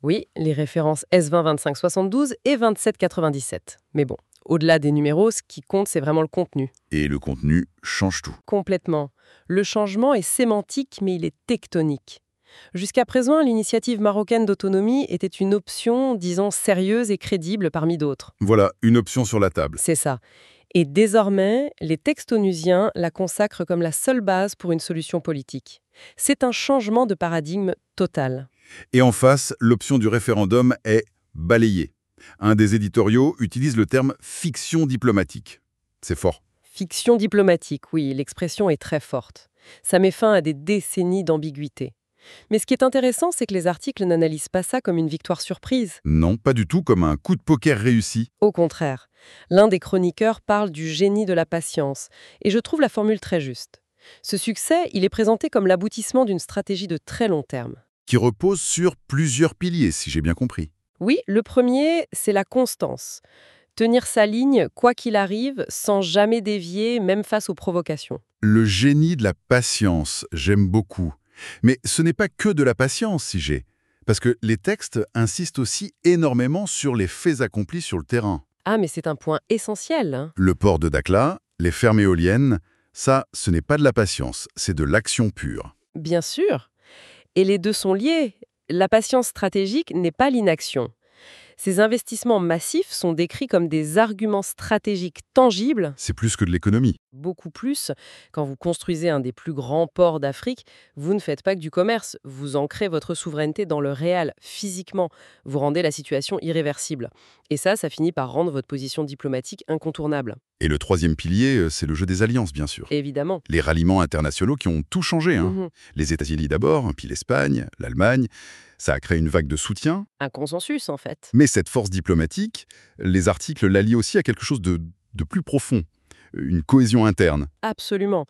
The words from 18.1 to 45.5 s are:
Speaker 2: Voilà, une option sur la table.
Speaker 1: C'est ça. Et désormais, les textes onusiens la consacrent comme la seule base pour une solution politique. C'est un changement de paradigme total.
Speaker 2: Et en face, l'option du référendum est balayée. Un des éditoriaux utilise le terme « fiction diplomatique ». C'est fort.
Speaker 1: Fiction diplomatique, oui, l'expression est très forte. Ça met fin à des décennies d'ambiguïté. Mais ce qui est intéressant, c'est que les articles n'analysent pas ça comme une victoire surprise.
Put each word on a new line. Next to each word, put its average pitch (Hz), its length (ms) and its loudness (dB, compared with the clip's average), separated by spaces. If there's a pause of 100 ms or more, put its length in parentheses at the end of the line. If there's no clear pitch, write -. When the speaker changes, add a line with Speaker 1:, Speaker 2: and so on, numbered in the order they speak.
Speaker 2:
Voilà, 101 400 4
une 117 160 6
option 117 260 0
sur 110 160 -2
la 95 100 4
table. 76 300 -4
Speaker 1:
C'est 165 160 0
ça. 135 240 -2 (560)
Et 175 80 4
désormais, 202 960 2
les 160 180 -2
textes - 360 -4
onusiens 185 600 2
la 170 160 -2
consacrent 190 540 -4
comme 170 180 -2
la 160 120 -2
seule 262 260 0
base 196 360 0
pour 175 180 -2
une 160 80 -2
solution 165 400 -6
politique. 139 600 -8 (360)
C'est - 260 0
un 247 80 2
changement 240 540 0
de 196 80 0
paradigme 170 600 -2 (220)
total. 135 540 -2 (420)
Speaker 2:
Et 127 100 6
en 123 120 8
face, 135 480 4
l'option 120 360 4
du 110 120 4
référendum 113 760 4
est 110 220 2 (280)
balayée. 95 600 2 (460)
Un 107 160 4
des 107 200 4
éditoriaux 110 640 2
utilise 123 380 -2
le 107 80 4
terme « 131 340 0
fiction - 680 -4
diplomatique ». 117 760 -2 (400)
C'est - 180 -6
fort. - 240 -2 (180)
Speaker 1:
Fiction - 540 -2
diplomatique, 190 800 0
oui, 139 200 -2
l'expression 170 560 -4
est 147 60 2
très - 240 -4
forte. - 500 -10 (340)
Ça 180 160 2
met 190 120 4
fin 220 220 2
à 180 80 4
des 156 120 -2
décennies 180 680 -2
d'ambiguïté. 147 720 -4 (580)
Mais 214 80 4
ce - 80 -6
qui 262 80 2
est 254 80 2
intéressant, 262 480 2
c'est - 160 -4
que 202 80 -6
les 170 100 -2
articles 180 400 -4
n'analysent 165 420 2
pas 185 140 -2
ça 254 180 -4
comme 175 200 0
une 160 80 0
victoire 160 340 -6
surprise. - 640 -4